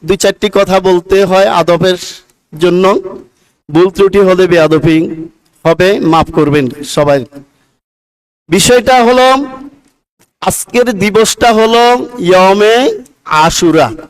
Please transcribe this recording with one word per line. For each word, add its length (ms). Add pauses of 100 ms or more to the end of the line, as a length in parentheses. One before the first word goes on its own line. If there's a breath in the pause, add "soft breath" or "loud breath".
দুই 140
চারটি 360
কথা 260
বলতে 460
হয় 220 (120)
আদবের 400 (540)
জন্য, 300 (840)
ভুল 200
ত্রুটি 300
হলে 280
বেয়াদবি 500 (680)
হবে, 240 (220)
মাফ 200
করবেন 340 (300)
সবাই। 240 (1300)
বিষয়টা 540
হলো 240 (1120)
আজকের 460 (120)
দিবসটা 540
হলো 300 (440)
ইয়মে 480 (680)
আশুরা 440 (220)